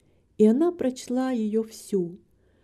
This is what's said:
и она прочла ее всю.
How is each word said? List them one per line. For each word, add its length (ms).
и 80
она 240
прочла 600
ее 320
всю. 540